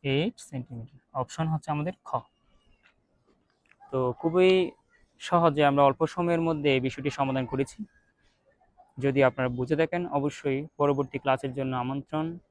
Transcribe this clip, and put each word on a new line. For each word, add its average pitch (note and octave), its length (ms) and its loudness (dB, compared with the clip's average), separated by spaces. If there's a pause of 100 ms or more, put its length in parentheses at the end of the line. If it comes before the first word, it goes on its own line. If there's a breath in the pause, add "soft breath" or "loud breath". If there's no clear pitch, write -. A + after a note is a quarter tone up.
এইট D3 340 -2
সেন্টিমিটার। B2 600 -14 (160)
অপশন C#3+ 340 -4
হচ্ছে D#3 220 -4
আমাদের D3+ 220 -4 (120)
খ। - 60 -14 (1800)
তো C3 80 -2 (140)
খুবই F3+ 380 2 (720)
সহজে D#3+ 440 2
আমরা C#3+ 200 6
অল্প C#3 220 4
সময়ের E3+ 340 0
মধ্যে D#3 340 0
এই C3 60 2
বিষয়টি C3+ 300 -2
সমাধান C3 360 -2
করেছি। C3+ 320 -4 (1200)
যদি C3+ 260 0
আপনারা B2+ 240 2
বুঝে B2+ 280 -2
থাকেন, D#3+ 300 0
অবশ্যই C#3+ 600 -2 (100)
পরবর্তী C#3+ 420 0
ক্লাসের C3 360 0
জন্য C3 220 -4
আমন্ত্রণ C#3 640 -6 (120)